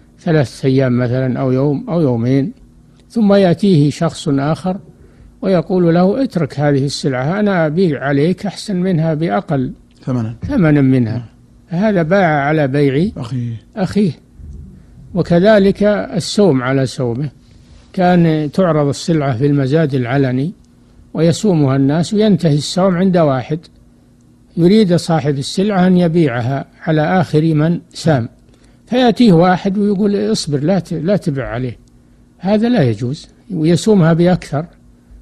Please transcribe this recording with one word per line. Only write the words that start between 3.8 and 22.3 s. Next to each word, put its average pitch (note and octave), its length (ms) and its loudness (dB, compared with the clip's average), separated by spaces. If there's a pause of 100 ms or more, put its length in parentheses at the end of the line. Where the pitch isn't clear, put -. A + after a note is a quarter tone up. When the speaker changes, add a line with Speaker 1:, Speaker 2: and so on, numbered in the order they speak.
Speaker 1:
شخص - 380 -4
آخر D#3 500 -2 (640)
ويقول F3+ 540 0
له: G3+ 280 2
"اترك E3 360 -4
هذه C#3+ 260 2
السلعة، C#3+ 540 -4
أنا G3 260 0
أبيع D#3 380 0
عليك D3 420 0
أحسن G3+ 300 -8
منها E3+ 380 0
بأقل D#3 580 -2 (340)
Speaker 2:
ثمناً. A#2+ 300 -4 (120)
Speaker 1:
ثمناً D#3 340 2
منها". B2+ 320 2
Speaker 2:
نعم. A#2 120 -8 (460)
Speaker 1:
فهذا F#3+ 320 0
باع F#3 240 2
على D3+ 400 0
بيع C#3+ 500 0
Speaker 2:
أخيه. A#2+ 360 -8 (220)
Speaker 1:
أخيه. G3 360 0 (1040)
وكذلك G3 680 2
السوم G3+ 800 0
على C3+ 220 0
سومه، B2+ 440 -6 (640)
كان E3+ 580 2
تعرض D#3 360 0
السلعة C#3 500 -2
في C3+ 80 0
المزاد C#3+ 500 0
العلني C3 580 -2 (600)
ويسومها D#3 600 2
الناس، C#3 380 0
وينتهي G3 420 2